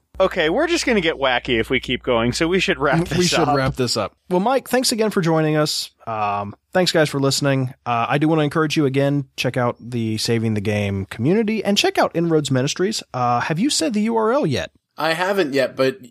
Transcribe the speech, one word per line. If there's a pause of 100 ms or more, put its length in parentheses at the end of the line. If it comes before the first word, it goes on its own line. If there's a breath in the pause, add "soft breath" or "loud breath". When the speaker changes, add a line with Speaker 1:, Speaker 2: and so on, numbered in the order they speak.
(180)
Speaker 1:
Okay,
we're
just
gonna
get
wacky
if
we
keep
going,
so
we
should
wrap
Speaker 2:
We
Speaker 1:
this
Speaker 2:
should
Speaker 1:
up.
Speaker 2:
wrap
this
up. (140)
Well,
Mike,
thanks
again
for
joining
us. (160)
Um, (180)
thanks,
guys,
for
listening. (100)
Uh,
I
do
wanna
encourage
you
again, (100)
check
out
the
Saving
the
Game
community
and
check
out
Inroads
Ministries. (100)
Uh,
have
you
said
the
U
R
L
yet? (260)
Speaker 3:
I
haven't
yet,
but (120)